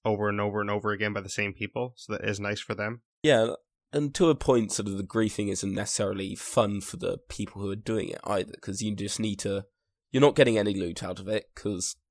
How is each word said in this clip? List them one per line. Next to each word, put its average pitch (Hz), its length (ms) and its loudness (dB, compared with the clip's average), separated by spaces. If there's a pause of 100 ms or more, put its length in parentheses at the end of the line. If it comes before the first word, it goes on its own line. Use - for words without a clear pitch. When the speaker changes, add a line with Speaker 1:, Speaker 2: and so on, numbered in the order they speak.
Speaker 1:
over 104 240 0
and 101 100 0
over 104 220 -2
and 104 100 -4
over 104 220 -2
again 104 220 -2
by 101 80 -4
the 98 80 -10
same 101 240 -4
people. 123 420 -8
So - 160 -10
that 104 160 -4
is 101 100 -2
nice 104 220 -4
for - 140 -6
them. 107 260 -6 (220)
Speaker 2:
Yeah, 120 320 6 (360)
and 147 260 -2
to 175 120 6
a 151 60 8
point, 123 360 4
sort 104 160 -4
of, 98 120 -4
the 101 40 -4
griefing 104 480 0
isn't 98 240 -2
necessarily 101 640 -2
fun 101 460 0
for - 160 -8
the - 200 -2 (120)
people 101 320 -8
who 98 80 -4
are 98 60 -4
doing 110 340 -2
it - 120 -10
either, 101 380 -2
'cause 98 220 -6
you 107 120 -2
just 101 240 -4
need 107 220 -2
to, 101 240 -2 (460)
you're 131 100 4
not 143 160 8
getting 120 220 8
any 104 160 2
loot 90 280 -4
out 98 180 -4
of 98 80 -10
it, 107 260 0
'cause, 90 420 -4 (140)